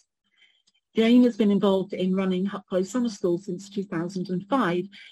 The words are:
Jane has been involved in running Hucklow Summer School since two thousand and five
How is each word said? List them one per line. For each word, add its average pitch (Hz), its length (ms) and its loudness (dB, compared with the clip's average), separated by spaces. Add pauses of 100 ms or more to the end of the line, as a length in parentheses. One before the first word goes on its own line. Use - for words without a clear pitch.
(960)
Jane 233 280 6
has 233 120 2
been 208 160 2
involved 190 400 2
in 185 240 0
running 190 300 0
Hucklow 202 380 -4
Summer 240 260 -2
School 175 280 -2
since - 320 -10
two 196 140 -6
thousand 180 460 -8
and 180 180 -6
five 185 380 0 (260)